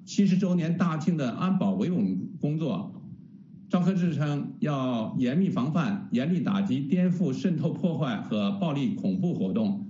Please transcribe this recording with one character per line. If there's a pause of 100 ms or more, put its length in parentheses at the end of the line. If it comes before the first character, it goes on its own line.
七
十
周
年
大
庆
的
安
保
维
稳 (220)
工
作。 (760)
赵
克
志
称，
要
严
密
防
范、
严
厉
打
击
颠
覆、
渗
透、
破
坏
和
暴
力
恐
怖
活
动，